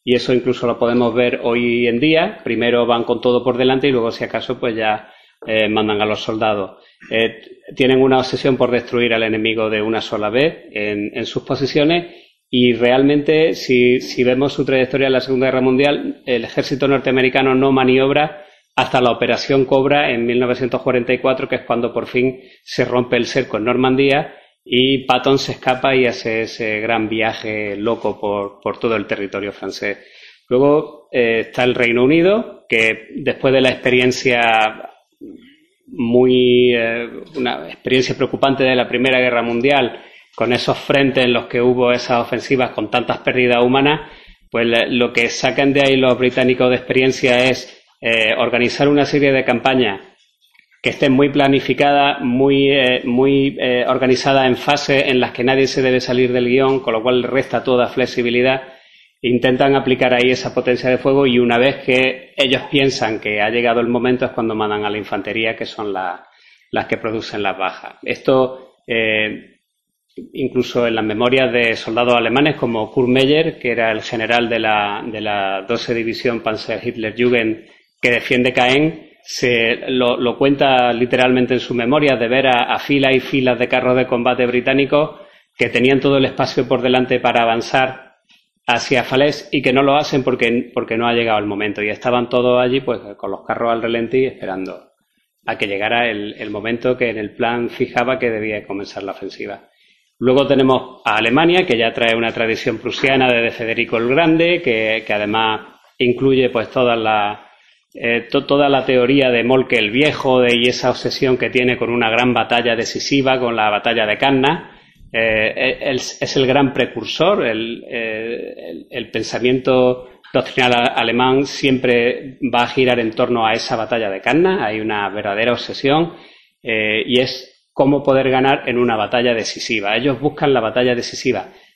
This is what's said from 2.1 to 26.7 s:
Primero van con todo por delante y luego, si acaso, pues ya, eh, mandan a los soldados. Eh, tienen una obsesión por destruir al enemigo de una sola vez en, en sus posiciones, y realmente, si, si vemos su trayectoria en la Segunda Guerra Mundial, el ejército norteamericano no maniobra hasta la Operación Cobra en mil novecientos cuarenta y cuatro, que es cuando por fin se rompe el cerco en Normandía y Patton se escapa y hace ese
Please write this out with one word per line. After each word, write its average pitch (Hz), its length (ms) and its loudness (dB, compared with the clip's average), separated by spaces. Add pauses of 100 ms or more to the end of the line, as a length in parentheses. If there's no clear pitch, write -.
Primero 120 420 0
van 117 160 0
con 117 180 -2
todo 123 220 2
por 123 140 0
delante 131 320 2
y - 20 2
luego, 117 220 0
si - 100 -12
acaso, 120 380 -6
pues 117 160 -4
ya, 107 360 -4 (360)
eh, 110 200 2
mandan 107 320 0
a 107 60 0
los 107 140 -2
soldados. 107 600 -4 (300)
Eh, 113 300 0 (340)
tienen 131 260 2
una 131 180 4
obsesión 127 380 -2
por 120 140 0
destruir 120 440 -2
al 113 100 0
enemigo 110 440 -2
de 107 140 -2
una 110 180 -2
sola 104 300 -4
vez 139 400 -2
en, 104 420 -6
en 113 140 -8
sus - 160 -8
posiciones, 151 720 -2 (340)
y 123 260 4
realmente, 143 800 2
si, 123 460 2
si - 220 -4
vemos 127 300 2
su 143 120 -2
trayectoria 131 440 0
en 131 60 2
la 127 60 2
Segunda 131 260 0
Guerra 131 140 0
Mundial, 135 640 0
el 120 200 -2
ejército 135 420 -4
norteamericano 131 720 2
no 135 160 4
maniobra 135 720 2 (320)
hasta - 240 2
la 123 100 4
Operación 120 560 0
Cobra 143 440 2
en 117 140 -2
mil 120 160 0
novecientos 123 400 -2
cuarenta 123 320 0
y 123 60 2
cuatro, 131 300 -2
que 131 80 -4
es 123 60 -8
cuando 117 300 -2
por 113 140 -4
fin 127 340 -2 (220)
se - 220 -2
rompe 120 320 0
el 117 100 0
cerco 123 320 -4
en 107 60 -6
Normandía 131 720 2 (300)
y 131 400 2
Patton 135 340 2
se 131 140 -6
escapa 131 420 -2
y 131 120 4
hace 113 360 -4
ese 107 380 -6